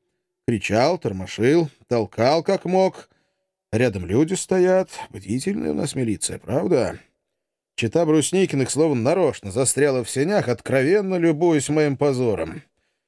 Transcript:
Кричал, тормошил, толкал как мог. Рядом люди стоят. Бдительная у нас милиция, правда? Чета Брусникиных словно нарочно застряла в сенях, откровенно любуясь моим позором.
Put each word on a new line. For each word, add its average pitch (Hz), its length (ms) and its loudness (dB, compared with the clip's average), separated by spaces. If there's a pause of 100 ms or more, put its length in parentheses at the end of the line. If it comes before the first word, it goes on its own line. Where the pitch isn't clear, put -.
(480)
Кричал, 120 500 2
тормошил, 120 720 0 (180)
толкал 120 560 0
как 196 220 -2
мог. 185 440 0 (600)
Рядом 107 340 0
люди 143 280 2
стоят. 185 560 2 (200)
Бдительная 131 600 -6
у 147 40 -4
нас - 180 -4
милиция, 113 460 -4
правда? 143 600 -2 (760)
Чета 160 300 0
Брусникиных 156 680 2
словно 143 300 0
нарочно 135 500 0
застряла 131 520 0
в - 60 -10
сенях, 151 380 -2
откровенно 147 680 0
любуясь 165 540 2
моим 147 280 2
позором. 117 640 -2 (440)